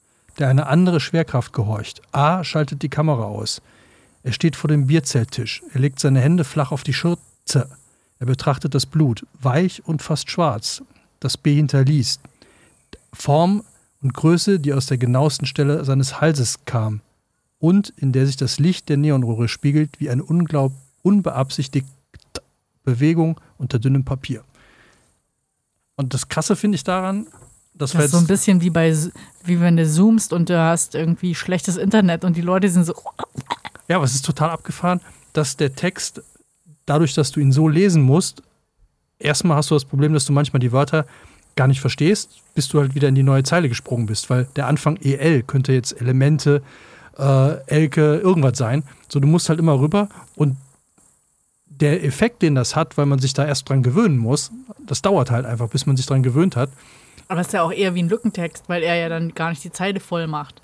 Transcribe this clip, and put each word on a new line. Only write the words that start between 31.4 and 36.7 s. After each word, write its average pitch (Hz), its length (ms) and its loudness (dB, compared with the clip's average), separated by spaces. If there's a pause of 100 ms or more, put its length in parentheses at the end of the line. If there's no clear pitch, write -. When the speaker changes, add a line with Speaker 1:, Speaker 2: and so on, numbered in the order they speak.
Speaker 2:
Internet 196 480 2
und 175 120 0
die 170 40 -4
Leute 185 280 2
sind 175 160 4
so 170 100 -6 (920)
Speaker 1:
Ja, 170 100 0
aber 160 80 0
es 127 120 0
ist 135 80 -6
total 156 260 -2
abgefahren, 175 500 -4 (320)
dass 151 240 -2
der 139 200 -2
Text, - 440 -8 (640)